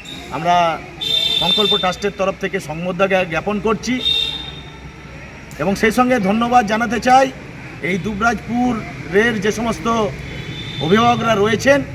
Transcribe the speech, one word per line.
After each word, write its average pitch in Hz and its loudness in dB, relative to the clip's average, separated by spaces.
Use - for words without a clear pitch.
আমরা 165 2
সংকল্প 196 2
ট্রাস্টের 185 -2
তরফ 190 0
থেকে 190 -4
সম্বর্ধনা 180 -2
জ্ঞা-, 185 2
জ্ঞাপন 160 -2
করছি 220 0
এবং 185 2
সেই 220 4
সঙ্গে 247 4
ধন্যবাদ 240 4
জানাতে 226 0
চাই 262 8
এই 190 0
দুবরাজপুরের 226 0
যে 208 2
সমস্ত 226 -2
অভিভাবকরা 226 4
রয়েছেন 226 4